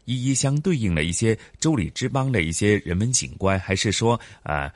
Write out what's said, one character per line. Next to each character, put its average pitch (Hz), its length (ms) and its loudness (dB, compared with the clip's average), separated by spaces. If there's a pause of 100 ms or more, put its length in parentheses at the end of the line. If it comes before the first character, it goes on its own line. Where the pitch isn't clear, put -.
一 123 200 -4
一 135 80 0
相 139 280 0
对 175 140 0
应 101 200 0
的 78 80 2
一 85 80 0
些 110 260 0 (220)
周 160 160 2
礼 82 160 -2
之 - 180 -6
邦 135 220 -2
的 104 100 2
一 80 100 -2
些 101 280 4
人 87 180 -2
文 117 140 0
景 65 260 -2
观， 95 220 2
还 95 160 -2
是 101 160 0
说， 117 280 0 (220)
呃， 71 340 -4